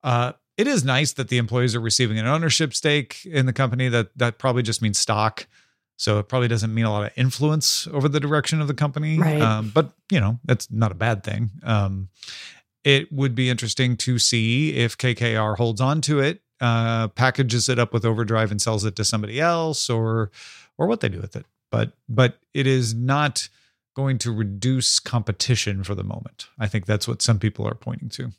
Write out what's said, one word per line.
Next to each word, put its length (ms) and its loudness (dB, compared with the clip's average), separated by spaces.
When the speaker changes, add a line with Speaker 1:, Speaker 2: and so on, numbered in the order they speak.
Speaker 1:
Uh, 300 2
it 120 2
is 160 2
nice 300 2
that 160 -4
the 80 2
employees 360 0
are 60 -2
receiving 360 0
an 120 0
ownership 460 0
stake 520 -2
in 200 2
the 60 0
company. 360 0
That, 280 0
that 220 0
probably 240 2
just 180 -2
means 200 0
stock. 480 0
So 200 2
it 100 -4
probably 200 0
doesn't 260 0
mean 100 2
a 60 2
lot 140 -2
of 120 -8
influence 760 0
over 160 2
the 100 2
direction 420 0
of 60 0
the 80 -2
company. 460 0
Speaker 2:
Right. 200 4
Speaker 1:
Um, 320 0
but, 200 2
you 80 2
know, 260 2
that's 240 0
not 220 0
a 60 -10
bad 260 -2
thing. 280 -4
Um, 460 0
it 300 2
would 240 0
be 120 2
interesting 500 0
to 200 0
see 560 2
if 240 0
K 160 0
K 220 0
R 180 0
holds 260 0
on 220 2
to 160 0
it, 220 0
uh, 480 0
packages 600 0
it 100 2
up 140 2
with 120 0
Overdrive 460 0
and 100 -4
sells 240 0
it 120 -4
to 80 -2
somebody 360 -2
else, 480 0
or, 440 0
or 120 0
what 120 0
they 80 0
do 120 -6
with 160 -10
it. 100 -12
But, 220 0
but 300 2
it 140 0
is 280 2
not 540 0
going 240 -2
to 140 -4
reduce 680 0
competition 840 -2
for 100 -4
the 100 -6
moment. 440 -10
I 80 -2
think 200 -2
that's 200 0
what 160 -4
some 160 4
people 300 -2
are 60 -4
pointing 360 -10
to. 280 -10